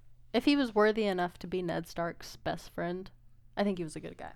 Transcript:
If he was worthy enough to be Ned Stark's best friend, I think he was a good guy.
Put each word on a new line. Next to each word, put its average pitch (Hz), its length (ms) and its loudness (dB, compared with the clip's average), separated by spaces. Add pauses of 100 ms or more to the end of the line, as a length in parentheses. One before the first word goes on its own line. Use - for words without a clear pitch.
(320)
If 240 120 2
he 285 120 6
was 254 180 2
worthy 214 300 6
enough 180 360 0
to 190 80 -10
be 185 140 -2
Ned 165 260 -2
Stark's - 480 -6
best - 360 -6
friend, 175 380 -4 (460)
I 202 80 2
think 202 140 0
he 170 60 -4
was 156 120 -8
a - 40 -8
good - 160 -12
guy. - 200 -12